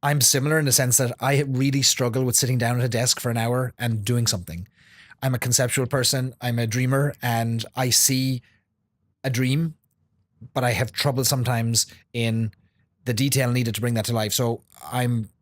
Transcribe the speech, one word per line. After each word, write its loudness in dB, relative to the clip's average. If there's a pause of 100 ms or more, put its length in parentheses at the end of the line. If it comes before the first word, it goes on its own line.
I'm 2
similar 2
in 2
the 2
sense 2
that 2
I 2
really 0
struggle 0
with 0
sitting 2
down 0
at 0
a 0
desk 0
for -4
an -2
hour -2
and -2
doing 0
something. -6 (560)
I'm 0
a -2
conceptual 0
person, -2
I'm -2
a 0
dreamer, 0
and 0 (120)
I -2
see 2 (800)
a -2
dream, 0 (800)
but 0
I 2
have 0
trouble 0
sometimes 0 (260)
in 0 (520)
the -2
detail 2
needed 0
to -6
bring 0
that 0
to -4
life. 0
So -2 (300)
I'm 0 (140)